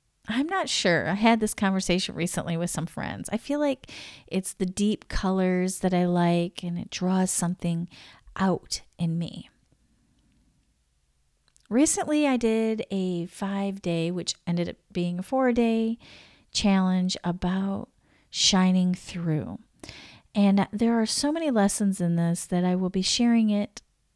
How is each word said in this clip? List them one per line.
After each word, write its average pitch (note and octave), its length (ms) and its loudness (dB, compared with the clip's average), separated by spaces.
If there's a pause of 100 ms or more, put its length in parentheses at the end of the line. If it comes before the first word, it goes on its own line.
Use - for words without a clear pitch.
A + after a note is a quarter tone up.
(300)
I'm C4 180 0
not F#4 200 -2
sure. D#3 420 0
I F3 40 0
had A3+ 260 4
this G#3+ 140 -2
conversation F#3+ 640 0
recently E3+ 420 -4
with F3 120 -2
some D#3+ 160 -4
friends. - 460 -8
I A3 60 -2
feel C#4+ 220 -4
like C#4+ 300 -2 (380)
it's - 260 -4
the G3 120 -4
deep G3+ 420 -2
colors F#3 720 0
that F#3 140 0
I F3+ 120 4
like, F3 580 2
and F3 140 -6
it - 120 -8
draws F#3 420 0
something E3+ 560 -2 (480)
out - 460 -2 (180)
in E3 180 -2
me. - 320 -8 (2250)
Recently, D4+ 580 2
I C4 80 4
did A3 560 0
a F#3 360 -2
five-day, G3 840 -4
which F3 240 -6 (100)
ended F3 240 0
up - 60 -10 (160)
being F3 280 -2
a F#3+ 40 -6
four-day A#3 720 2 (540)
challenge F#3 720 2
about F#3+ 640 -4 (400)
shining F#3 640 4
through. E3+ 640 -4 (760)
And G3+ 360 4
there A#3 280 2
are A3 60 2
so C#4+ 260 -2
many D#4+ 200 -2
lessons G3+ 500 2
in E3+ 140 2
this E3+ 300 0
that F3+ 200 0
I F3+ 100 2
will F#3 140 0
be F#3 120 -2
sharing A#3 480 2
it G#3 320 -4 (340)